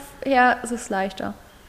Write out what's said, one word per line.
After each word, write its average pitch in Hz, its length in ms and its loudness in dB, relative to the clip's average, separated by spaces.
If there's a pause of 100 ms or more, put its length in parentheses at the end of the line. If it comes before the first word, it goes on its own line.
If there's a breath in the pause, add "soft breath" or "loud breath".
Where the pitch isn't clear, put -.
(260)
her 247 380 4
ist 233 80 -6
es 233 180 -8
leichter. 196 440 -4 (360 soft breath)